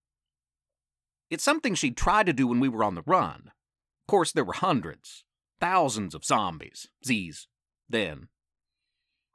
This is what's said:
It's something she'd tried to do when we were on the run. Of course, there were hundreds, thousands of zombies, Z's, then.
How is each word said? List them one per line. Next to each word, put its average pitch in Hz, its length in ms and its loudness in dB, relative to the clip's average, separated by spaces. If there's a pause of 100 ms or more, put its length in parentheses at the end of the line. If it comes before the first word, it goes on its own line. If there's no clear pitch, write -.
(1300)
It's 165 140 -6
something 277 320 0
she'd 127 220 -2
tried 202 280 2
to 180 80 2
do 127 140 2
when 120 120 2
we 135 100 4
were 113 140 0
on 98 120 0
the 85 80 -10
run. 147 480 0 (500)
Of - 60 -20
course, 180 240 2
there 139 140 2
were 87 80 -6
hundreds, 113 720 -4 (360)
thousands 110 560 0
of 73 100 -12
zombies, 92 600 -2 (180)
Z's, 98 420 -4 (400)
then. 92 420 -4 (1040)